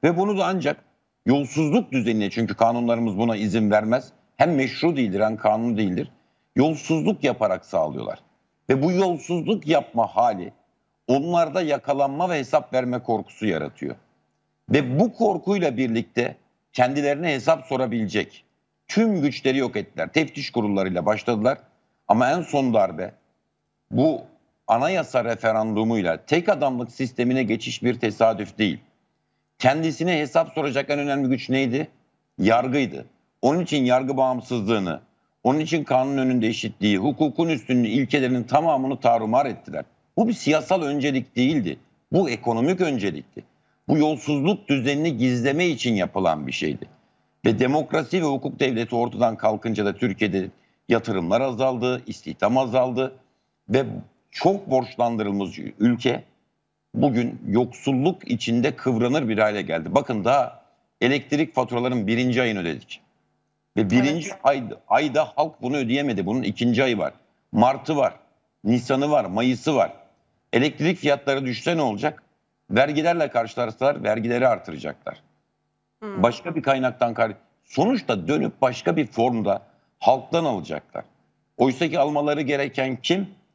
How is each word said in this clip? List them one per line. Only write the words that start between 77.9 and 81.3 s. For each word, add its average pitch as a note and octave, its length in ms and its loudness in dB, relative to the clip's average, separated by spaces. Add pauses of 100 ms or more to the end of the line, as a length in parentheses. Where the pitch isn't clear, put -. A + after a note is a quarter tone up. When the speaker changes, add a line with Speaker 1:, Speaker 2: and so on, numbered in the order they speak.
Speaker 1:
dönüp C#3+ 340 -2
başka C3+ 340 0
bir D3+ 100 0
formda A2+ 560 0 (360)
halktan C3+ 460 0
alacaklar. F2+ 600 -6 (520)